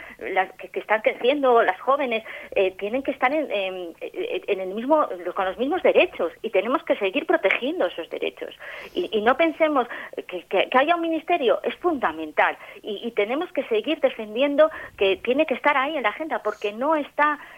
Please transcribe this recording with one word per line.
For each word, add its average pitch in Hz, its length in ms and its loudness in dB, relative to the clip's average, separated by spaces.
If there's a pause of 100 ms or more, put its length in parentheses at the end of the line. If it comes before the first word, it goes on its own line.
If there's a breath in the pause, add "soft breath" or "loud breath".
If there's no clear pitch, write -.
(180 loud breath)
las, 185 360 -2
que, - 160 -16
que 196 100 -6
están 214 220 0
creciendo, 254 600 4
las 185 180 2
jóvenes, 262 460 0 (300 loud breath)
eh, 190 160 4
tienen 214 320 -4
que 294 80 -2
estar 254 220 0
en, 302 180 -2
en, 185 400 -6 (100)
en 180 580 -4
el 185 100 -4
mismo, 262 380 2 (280)
con 190 100 -2
los 185 120 -4
mismos 285 260 -2
derechos 208 480 4 (100)
y 220 80 -4
tenemos 220 340 0
que 277 140 0
seguir 208 280 -2
protegiendo 311 600 0
esos 165 220 -8
derechos. - 460 -8 (380 loud breath)
Y, 349 180 -2
y 214 100 0
no 247 160 4
pensemos 302 500 2 (280 loud breath)
que, - 280 -8
que, - 260 0
que 254 80 4
haya 302 180 4
un 339 60 -2
ministerio, 320 640 2
es 240 120 -2
fundamental 170 800 0 (240 loud breath)
y, 214 260 -8
y 226 40 -6
tenemos 262 400 -2
que 269 140 -2
seguir 247 340 0
defendiendo 269 720 2 (260 loud breath)
que 190 200 2
tiene 269 280 2
que 269 80 -2
estar 294 240 2
ahí 285 200 -2
en 254 60 -4
la 208 60 2
agenda 285 320 -6
porque 208 300 -4
no 269 240 0
está, 294 440 0 (180 loud breath)